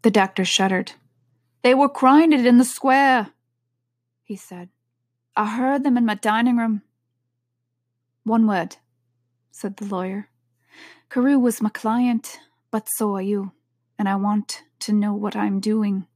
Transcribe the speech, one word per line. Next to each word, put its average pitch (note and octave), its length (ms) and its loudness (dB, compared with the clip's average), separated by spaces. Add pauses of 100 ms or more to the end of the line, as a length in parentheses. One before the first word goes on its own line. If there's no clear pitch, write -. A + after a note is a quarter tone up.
The A3+ 60 4
doctor F#3+ 360 0
shuddered. F#3+ 480 -2 (680)
"They B3 100 6
were C4+ 160 4
crying C#4+ 420 4
it B3 140 2
in B3 120 6
the B3+ 60 6
square," C4 720 0 (880)
he G3+ 140 -14
said. F3+ 320 -20 (680)
"I G#3+ 220 -2
heard C4+ 260 -2
them B3+ 140 2
in A#3+ 80 2
my G#3+ 80 0
dining A3+ 420 0
room." A3+ 260 -2 (1400)
"One A3+ 240 2
word," F#3 300 -4 (760)
said G3 240 -12
the G#3 100 -14
lawyer. F#3+ 440 -8 (800)
"Carew C4+ 300 2
was A#3+ 220 0
my G#3+ 60 -2
client, A#3 720 -4 (320)
but G#3+ 240 -6
so G#3 220 -4
are F#3+ 40 -6 (120)
you, G3 180 -6 (460)
and G3+ 100 -2
I G3 80 0
want G#3 480 -4 (220)
to G#3+ 80 -2
know G#3 200 0
what G3+ 220 -6
I'm G#3 240 -2
doing." G3+ 560 -2